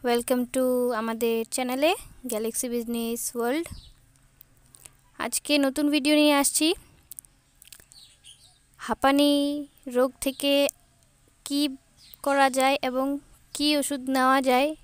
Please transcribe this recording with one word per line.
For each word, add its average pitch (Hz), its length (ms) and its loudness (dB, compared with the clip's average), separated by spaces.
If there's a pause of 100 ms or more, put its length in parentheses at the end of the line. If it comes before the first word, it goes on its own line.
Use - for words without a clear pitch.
Welcome 240 500 -2
to 254 400 0
আমাদের 226 580 -2
চ্যানেলে 269 440 -2 (320)
গ্যালাক্সি 226 420 -6
বিজনেস 233 640 -6
ওয়ার্ল্ড। 247 380 -4 (1500)
আজকে - 400 -2
নতুন 285 320 0
ভিডিও 302 260 2
নিয়ে 294 180 6
আসছি। 311 400 2 (2000)
হাঁপানি 285 880 2 (280)
রোগ 254 160 2 (100)
থেকে 277 480 0 (760)
কী 285 220 -2 (560)
করা 277 260 4
যায় 262 320 2
এবং 269 360 -2 (360)
কী 294 220 2
ওষুধ 269 340 -4
নেওয়া 262 320 2
যায় 269 420 2